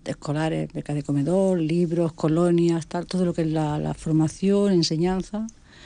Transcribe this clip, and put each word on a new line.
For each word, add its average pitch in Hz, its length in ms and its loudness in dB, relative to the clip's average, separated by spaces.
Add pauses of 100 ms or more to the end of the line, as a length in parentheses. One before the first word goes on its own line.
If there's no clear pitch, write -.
escolares, 156 680 -4
becas 151 220 -6
de 147 80 -4
comedor, 175 560 2
libros, 170 540 0
colonias, 170 720 2
tal, 175 180 -6
todo 185 200 -2
lo 175 80 0
que 170 100 -2
es 160 60 0
la, 151 280 0
la 151 160 -4
formación, 190 800 0
enseñanza, 180 720 0 (400)